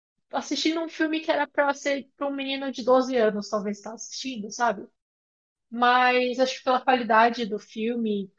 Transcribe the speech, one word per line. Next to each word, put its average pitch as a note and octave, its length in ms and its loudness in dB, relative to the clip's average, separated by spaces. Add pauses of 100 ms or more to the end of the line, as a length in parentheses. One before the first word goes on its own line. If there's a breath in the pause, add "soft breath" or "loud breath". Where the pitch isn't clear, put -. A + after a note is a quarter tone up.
(320)
assistindo D#4 500 -2
um D#4+ 60 -6
filme D#4 320 -2
que D#4+ 100 -4
era C#4+ 160 0
pra C#4+ 280 0
ser C#4 420 -4
pra C#4+ 120 -4
um C#4 60 -6
menino C4+ 380 -6
de B3+ 120 -8
doze B3+ 320 4
anos, G#3 340 0
talvez, G#3 300 -4
tá A3 140 -14
assistindo, A#3 560 -10
sabe? A3 360 -2 (840)
Mas B3 680 2
acho C4 180 0
que - 60 -14
pela B3+ 180 2
qualidade A#3 640 4
do G3+ 120 -4
filme, A3 800 -4